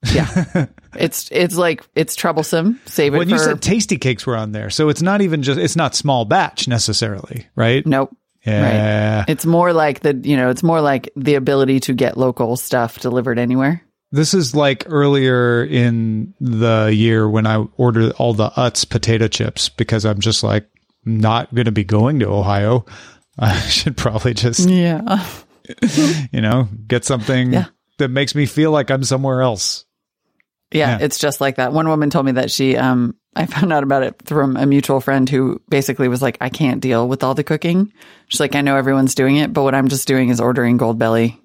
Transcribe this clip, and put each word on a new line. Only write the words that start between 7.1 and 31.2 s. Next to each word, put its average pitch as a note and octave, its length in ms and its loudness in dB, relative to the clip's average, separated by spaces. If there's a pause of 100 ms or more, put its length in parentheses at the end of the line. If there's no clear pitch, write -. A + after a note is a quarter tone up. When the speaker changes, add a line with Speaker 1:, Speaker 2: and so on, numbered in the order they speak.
Speaker 2:
right? A#2 320 2
Speaker 1:
Nope. C3+ 300 0 (280)
Speaker 2:
Yeah. G#2+ 760 0
Speaker 1:
Right. G2+ 100 -2
It's D#3 160 -2
more E3+ 300 4
like D3+ 260 2
the, D3 160 0
you C#3 200 0
know, B2+ 120 2
it's B2+ 140 -2
more E3 180 2
like C#3 340 0
the C#3+ 200 0
ability C3+ 460 2
to - 120 -4
get B2 240 0
local B2 400 0
stuff A#2+ 440 -2
delivered B2 380 -2
anywhere. C3 440 0 (300)
Speaker 2:
This D3+ 200 0
is D3+ 240 0
like C#3+ 320 0
earlier C3 760 2
in A#2 760 0
the A2+ 520 2
year A2 360 2
when A2 180 2
I G#2+ 100 2 (200)
ordered A2+ 360 2
all A#2+ 200 0
the G#2+ 180 0
Utz - 380 -2
potato A2+ 400 0
chips - 400 -4
because A2 380 -2
I'm G#2 140 -2
just G#2+ 220 -2
like, G#2+ 240 0 (380)
"Not A2 500 0
gonna A#2 160 0
be G#2 140 0
going A2 360 2
to G#2 80 0
Ohio. G2+ 580 0 (260)
<laughs> - 260 -20
I A2 220 2
should - 380 -4
probably A#2 340 -2
just A#2+ 360 0
Speaker 1:
Yeah. F#3 580 0 (520)
Speaker 2:
<laughs> A#3 540 0
you C3 80 -2
know, A2+ 260 2 (220)
get A#2+ 160 0
something B2+ 480 0
Speaker 1:
Yeah. F3+ 140 0 (320)
Speaker 2:
that C#3 100 0
makes C3+ 260 -2
me D3 120 0
feel D#3 240 2
like D3 200 0
I'm C3+ 140 0
somewhere C3 380 0
else." A#2 420 -4 (840)
Speaker 1:
Yeah, C#3 280 0
Speaker 2:
Yeah. C3+ 80 -2
Speaker 1:
it's C#3+ 120 -4
just C#3+ 220 -2